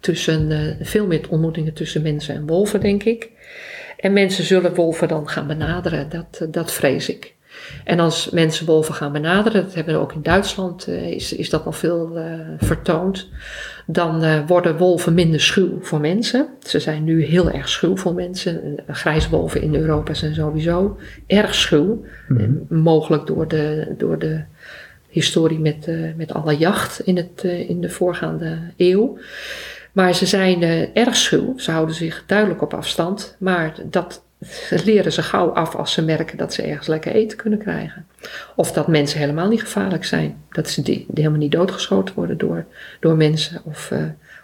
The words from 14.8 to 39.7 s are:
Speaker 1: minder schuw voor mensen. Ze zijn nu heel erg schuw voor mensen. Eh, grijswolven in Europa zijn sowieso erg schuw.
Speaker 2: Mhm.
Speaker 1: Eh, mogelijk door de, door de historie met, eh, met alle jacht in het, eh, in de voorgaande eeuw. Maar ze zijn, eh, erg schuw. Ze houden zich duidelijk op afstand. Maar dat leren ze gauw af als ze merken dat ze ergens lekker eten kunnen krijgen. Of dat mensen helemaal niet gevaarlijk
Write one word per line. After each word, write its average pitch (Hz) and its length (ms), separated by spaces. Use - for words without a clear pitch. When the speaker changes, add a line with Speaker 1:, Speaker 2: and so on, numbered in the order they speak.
Speaker 1:
minder 165 260
schuw - 400
voor 156 200
mensen. 220 460
Ze - 200
zijn 156 240
nu 160 200
heel 170 260
erg 135 180
schuw 180 280
voor 175 180
mensen. 180 480
Eh, 143 80
grijswolven 160 680
in 151 120
Europa 156 400
zijn 151 200
sowieso 160 640
erg 196 280
schuw. 180 500
Speaker 2:
Mhm. 123 120
Speaker 1:
Eh, 104 80
mogelijk 156 480
door 160 220
de, 151 500
door 165 200
de 156 240
historie 160 500
met, 156 300
eh, 165 80
met 160 160
alle 151 240
jacht 170 440
in 185 160
het, - 280
eh, 175 260
in 175 100
de 175 100
voorgaande 165 680
eeuw. 185 420
Maar 185 220
ze 180 120
zijn, 185 360
eh, 165 340
erg 240 200
schuw. - 420
Ze - 120
houden 160 240
zich 165 320
duidelijk 202 360
op - 120
afstand. - 640
Maar 175 360
dat - 320
leren 196 280
ze 165 100
gauw 180 280
af 165 240
als - 180
ze 160 120
merken 160 340
dat - 160
ze - 80
ergens 147 240
lekker 156 260
eten 220 240
kunnen 214 220
krijgen. - 480
Of - 160
dat 151 160
mensen 151 300
helemaal 151 300
niet 220 120
gevaarlijk - 440